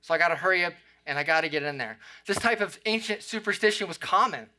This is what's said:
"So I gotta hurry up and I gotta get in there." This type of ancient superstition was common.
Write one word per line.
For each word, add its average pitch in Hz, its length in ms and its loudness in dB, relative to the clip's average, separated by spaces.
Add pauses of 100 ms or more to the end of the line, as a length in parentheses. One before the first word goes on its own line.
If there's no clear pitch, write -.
"So - 140 -2
I 165 40 0
gotta 170 180 4
hurry 180 280 2
up 175 100 -2 (320)
and 143 120 -4
I 147 40 -2
gotta 160 280 2
get 151 120 -2
in 147 140 -4
there." 110 220 -8 (280)
This 196 120 0
type 226 240 2
of 190 240 -6
ancient 220 360 -2
superstition 208 640 0
was 170 100 -10
common. 185 500 0 (100)